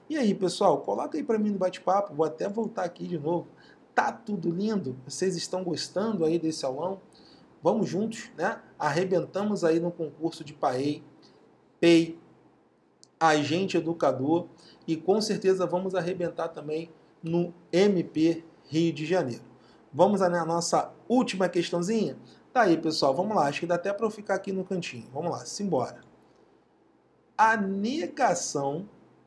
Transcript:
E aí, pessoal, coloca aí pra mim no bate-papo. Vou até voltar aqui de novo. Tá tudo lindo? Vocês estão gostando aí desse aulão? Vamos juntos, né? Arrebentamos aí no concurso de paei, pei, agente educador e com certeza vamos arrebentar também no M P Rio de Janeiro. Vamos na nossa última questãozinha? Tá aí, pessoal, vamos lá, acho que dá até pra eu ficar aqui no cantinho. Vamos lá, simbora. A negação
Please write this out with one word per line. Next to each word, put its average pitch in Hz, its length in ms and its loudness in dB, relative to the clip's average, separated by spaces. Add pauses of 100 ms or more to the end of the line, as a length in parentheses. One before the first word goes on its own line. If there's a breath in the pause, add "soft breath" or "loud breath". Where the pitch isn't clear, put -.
(100)
E 311 60 -4
aí, 220 180 2
pessoal, 175 480 2
coloca 240 340 -4
aí 294 80 -6
pra 226 140 0
mim 214 120 0
no 202 80 -2
bate-papo. 185 560 0
Vou 156 120 0
até 160 220 -4
voltar 202 360 -4
aqui 170 220 -8
de 175 120 -4
novo. 156 300 -4 (460 loud breath)
Tá 220 180 0
tudo 175 380 -6
lindo? 180 460 -2 (100)
Vocês 180 300 -4
estão 185 280 -6
gostando 175 600 -4
aí 160 140 2
desse 160 280 -4
aulão? 165 340 -6 (600 loud breath)
Vamos 190 260 2
juntos, - 480 -6
né? 196 260 -2 (160)
Arrebentamos 180 840 0
aí 165 160 4
no 170 100 -2
concurso 160 540 -6
de 147 80 -16
paei, 147 500 -2 (760 soft breath)
pei, 165 400 6 (1000)
agente 160 580 2
educador 156 680 0 (400 loud breath)
e 160 100 0
com 190 240 2
certeza 190 460 0
vamos 185 280 -2
arrebentar 170 540 -4
também 156 440 -8 (300 soft breath)
no 170 300 0 (200)
M 185 320 4
P 165 400 2 (200)
Rio 165 280 2
de 151 140 -6
Janeiro. 147 380 -2 (460 soft breath)
Vamos 185 300 4
na 175 240 2
nossa 165 480 0 (160)
última 196 400 2
questãozinha? 175 720 -2 (340 loud breath)
Tá 254 100 4
aí, 175 140 6
pessoal, 156 380 2
vamos 202 200 0
lá, 160 120 4
acho 147 140 -2
que 175 60 -6
dá 175 100 2
até 190 160 -2
pra 208 140 -2
eu 208 40 0
ficar 208 240 -4
aqui 190 180 -4
no 190 120 -4
cantinho. 165 460 -8
Vamos 143 200 -4
lá, 123 160 -6
simbora. 160 560 -4 (1300)
A 220 200 6
negação 196 1300 -2 (380)